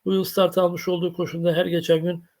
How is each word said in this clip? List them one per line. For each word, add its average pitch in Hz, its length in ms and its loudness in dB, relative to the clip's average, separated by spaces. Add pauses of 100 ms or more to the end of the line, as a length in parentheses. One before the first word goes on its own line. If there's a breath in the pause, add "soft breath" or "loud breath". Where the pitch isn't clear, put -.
bu 190 80 0
yıl 190 120 2
start 180 340 2
almış 175 300 0
olduğu 180 240 -2
koşunda 170 400 -2
her 175 140 0
geçen 165 360 2
gün 170 220 -4 (160)